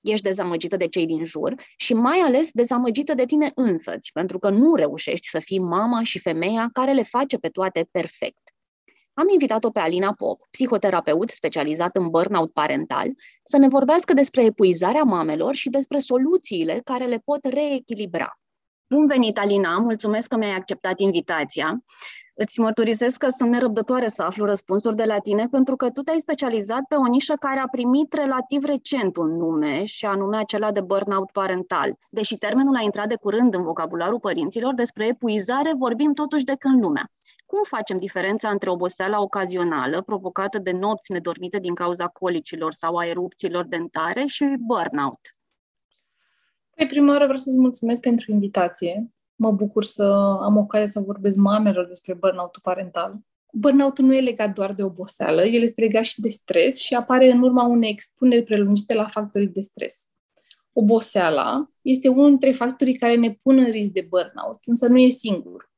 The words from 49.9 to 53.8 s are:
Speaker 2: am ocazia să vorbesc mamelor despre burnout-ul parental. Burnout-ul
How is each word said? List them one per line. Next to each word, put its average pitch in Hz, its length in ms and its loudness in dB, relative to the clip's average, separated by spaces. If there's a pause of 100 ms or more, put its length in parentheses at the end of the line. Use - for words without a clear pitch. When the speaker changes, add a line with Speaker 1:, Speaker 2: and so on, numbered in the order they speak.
Speaker 2:
am 208 140 4
ocazia 208 300 2
să 208 140 -6
vorbesc 196 360 -2
mamelor 202 500 4
despre 180 280 -10
burnout-ul 180 480 -4
parental. 185 560 -6 (340)
Burnout-ul 269 520 4